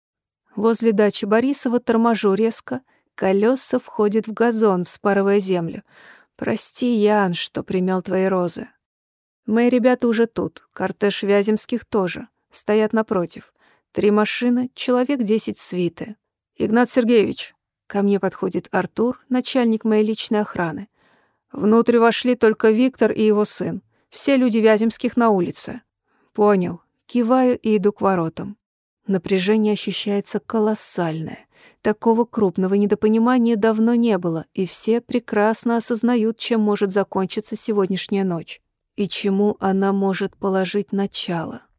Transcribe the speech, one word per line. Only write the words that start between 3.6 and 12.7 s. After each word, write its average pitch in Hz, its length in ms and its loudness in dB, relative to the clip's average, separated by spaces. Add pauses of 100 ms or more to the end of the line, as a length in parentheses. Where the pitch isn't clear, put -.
входят 208 480 -2
в 220 60 -10
газон, 214 520 2
вспарывая 196 560 0
землю. 185 420 -4 (540)
"Прости, 240 580 -2
Ян, 208 400 4
что - 280 -6
примял 185 400 -2
твои 190 240 0
розы". 180 420 -2 (760)
Мои 233 240 2
ребята 247 360 2
уже 226 200 2
тут, - 460 -8
кортеж 196 500 -4
Вяземских 208 640 0
тоже, 190 440 -4 (220)
стоят 214 420 0